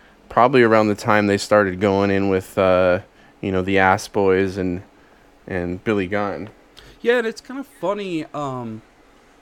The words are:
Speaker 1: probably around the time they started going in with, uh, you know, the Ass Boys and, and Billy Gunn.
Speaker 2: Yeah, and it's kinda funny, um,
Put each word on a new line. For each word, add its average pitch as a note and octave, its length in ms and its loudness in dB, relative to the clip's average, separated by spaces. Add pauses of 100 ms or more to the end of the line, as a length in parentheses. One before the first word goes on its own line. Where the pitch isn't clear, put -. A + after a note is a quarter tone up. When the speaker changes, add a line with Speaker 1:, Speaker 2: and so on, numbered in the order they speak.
(300)
Speaker 1:
probably B2+ 340 4
around A2 240 4
the G#2 80 0
time G#2 320 0
they G2+ 100 2
started G2 420 0
going G2 320 2
in G2 180 0
with, F#2+ 280 -4
uh, F#2 420 2 (420)
you G2+ 100 -4
know, F#2 100 0
the F#2+ 160 0
Ass F#2+ 300 2
Boys F#2+ 500 0
and, F#2 240 -4 (680)
and F2+ 360 -8
Billy G2+ 240 -2
Gunn. G2+ 420 -6 (520)
Speaker 2:
Yeah, A#3+ 180 0
and A3+ 80 -4
it's A3 140 -12
kinda C4 220 -14
funny, F#3 680 -8
um, B2+ 480 -10 (600)